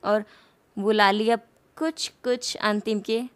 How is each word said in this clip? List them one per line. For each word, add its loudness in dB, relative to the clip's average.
और 0
वो 0
लाली 4
अब 2
कुछ-कुछ -6
अंतिम -2
के -2